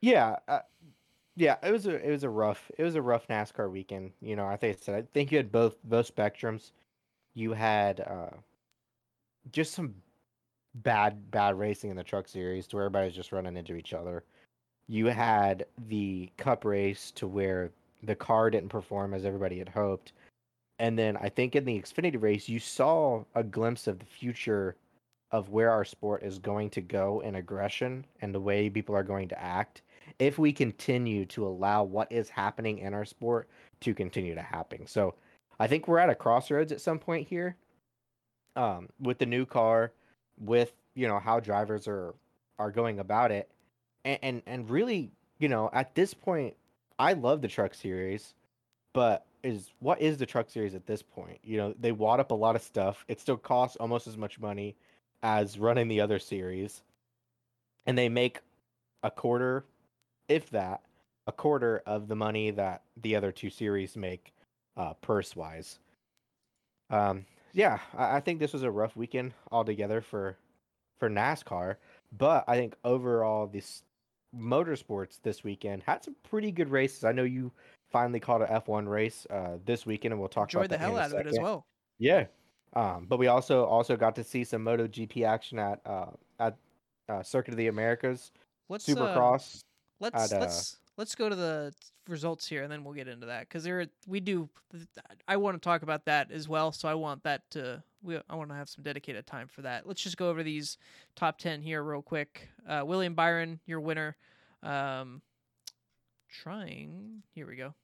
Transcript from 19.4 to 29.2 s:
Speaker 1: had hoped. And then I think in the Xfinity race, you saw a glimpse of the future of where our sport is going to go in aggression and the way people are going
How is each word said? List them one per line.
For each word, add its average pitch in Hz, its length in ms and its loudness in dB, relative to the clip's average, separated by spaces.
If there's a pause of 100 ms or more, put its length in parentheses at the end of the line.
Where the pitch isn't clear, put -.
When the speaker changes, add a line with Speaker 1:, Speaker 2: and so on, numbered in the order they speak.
Speaker 1:
had 92 120 -8
hoped. 98 440 -2 (680)
And 113 180 2
then 107 200 2
I 101 120 -2
think 123 260 0
in 139 100 2
the 117 140 -2
Xfinity 147 420 -2
race, 104 280 4
you 117 100 0
saw 135 640 2 (120)
a 117 80 2
glimpse 113 440 -2
of 95 120 -2
the - 60 -18
future 104 720 -2 (560)
of 104 180 0
where 113 220 4
our 107 140 4
sport - 380 -4
is 98 160 -8
going 104 320 -2
to 98 100 -6
go 98 400 0
in 101 140 -6
aggression 101 680 -4 (160)
and 101 140 -6
the 98 40 -2
way 101 300 2
people 104 260 -2
are 98 80 2
going 95 260 -4